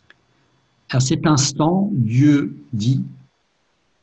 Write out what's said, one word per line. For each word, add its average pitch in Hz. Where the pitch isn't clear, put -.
À 131
cet 156
instant, 160
Dieu 139
dit, 117